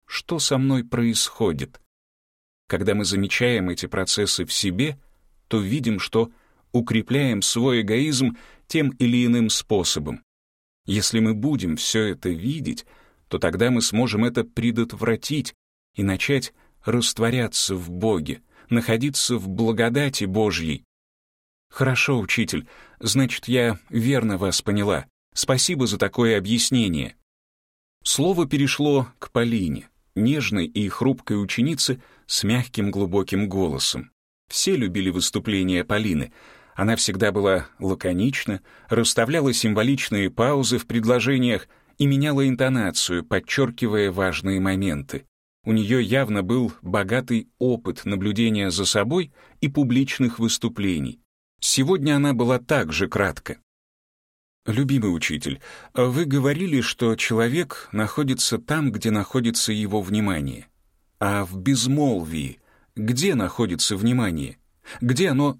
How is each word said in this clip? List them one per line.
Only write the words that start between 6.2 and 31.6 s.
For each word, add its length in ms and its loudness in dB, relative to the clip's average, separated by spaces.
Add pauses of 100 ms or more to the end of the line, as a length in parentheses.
укрепляем 720 0
свой 380 2
эгоизм 560 0 (300)
тем 240 0
или 340 2
иным 240 4
способом. 760 -2 (600)
Если 340 0
мы 140 4
будем 420 -2
всё 280 -2
это 260 -4
видеть, 560 -6 (420)
то 120 -4
тогда 320 0
мы 100 2
сможем 420 0
это 200 0
предотвратить 1080 -2 (420)
и 80 -2
начать 500 -2 (320)
растворяться 920 0
в 140 -8
Боге, 520 -2 (280)
находиться 680 0
в 120 -6
благодати 760 0
Божьей. 600 -2 (840)
"Хорошо, 500 0
учитель, 480 -2 (320)
значит, 480 0
я 320 2 (100)
верно 480 2
вас 240 0
поняла. 440 0 (280)
Спасибо 540 0
за 100 -2
такое 400 2
объяснение". 800 0 (840)
Слово 440 2
перешло 600 2 (100)
к 120 -14
Полине, 580 0 (280)
нежной 480 2
и 240 -2
хрупкой 520 -2
ученицы 600 -2 (240)